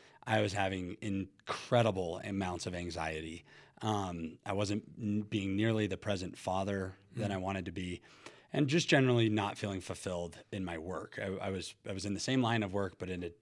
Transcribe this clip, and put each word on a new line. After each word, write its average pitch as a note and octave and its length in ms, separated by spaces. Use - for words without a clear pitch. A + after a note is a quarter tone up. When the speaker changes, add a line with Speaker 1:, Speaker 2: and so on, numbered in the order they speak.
Speaker 1:
I A2+ 140
was G#2 120
having F#2+ 480
incredible G2 1200
amounts F#2 420
of F2+ 80
anxiety. E2 720
Um, F#2 640
I G2+ 60
wasn't G2+ 320
n-, G#2+ 220
being G2 340
nearly A2 320
the F#2+ 80
present F#2+ 420
father F#2+ 560
than G#2 140
Speaker 2:
Mm. G2+ 40
Speaker 1:
I - 40
wanted F#2+ 280
to F#2 60
be, F2+ 280
and D3 160
just D#3+ 200
generally B2 400
not G2+ 300
feeling G2 220
fulfilled F2 580
in G2 120
my E2 140
work. E2 420
I, G2 260
I G2+ 40
was, F#2 240
I G#2+ 40
was F#2+ 140
in G2+ 80
the G2 60
same C3 220
line A2+ 200
of F#2+ 100
work, G2 260
but F2+ 120
in F2 140
a, F2 60